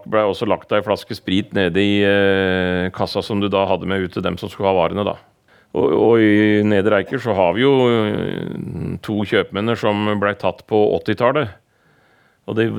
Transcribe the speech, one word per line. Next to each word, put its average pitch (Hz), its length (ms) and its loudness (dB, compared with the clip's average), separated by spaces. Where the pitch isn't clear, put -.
ble 107 240 0
også 98 240 -2
lagt 87 200 -2
deg 107 120 2
en 98 60 -6
flaske 101 260 -4
sprit 98 400 -4
nede 92 240 0
i, 101 240 2
eh, 95 880 0
kassa 98 320 -4
som 101 180 -4
du 101 140 0
da 98 140 2
hadde 90 180 -2
med 95 160 -2
ut 90 120 -6
til 95 100 -6
dem 90 120 -2
som 101 140 -10
skulle - 160 -6
ha 95 80 2
varene 90 320 0
da. 87 80 -4
Og, - 180 2
og 110 240 4
i 104 480 4
Nedre 101 380 2
Eiker 127 180 -6
så 113 140 -2
har 90 180 2
vi 110 80 -2
jo, 131 240 4
eh, 92 1200 -4
to 107 240 -2
kjøpmenner 104 480 0
som 104 300 0
ble 101 140 0
tatt - 320 -4
på 107 140 0
åttitallet. 120 540 0
Og 107 80 -6
de, 110 100 2